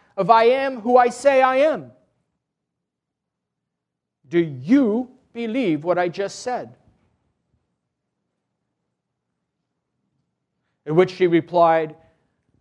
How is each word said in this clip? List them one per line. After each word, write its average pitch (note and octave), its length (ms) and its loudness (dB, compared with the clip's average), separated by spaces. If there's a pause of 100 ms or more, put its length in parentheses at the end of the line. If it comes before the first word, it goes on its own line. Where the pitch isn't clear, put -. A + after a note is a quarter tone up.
(160)
of F#3+ 140 0
I A3+ 140 6
am C4 360 0
who A#3+ 160 2
I B3 120 4
say C4+ 340 2
I C4 140 2
am? C4 340 -2 (2500)
Do D#3 100 -4
you G3+ 720 0 (220)
believe A3 500 -4
what F3 160 -2
I F3+ 100 -2
just F#3+ 300 -8
said?" D#3+ 380 -10 (4000)
At D3+ 80 -4
which F#3 160 2
she F#3 160 0
replied, E3 720 0 (640)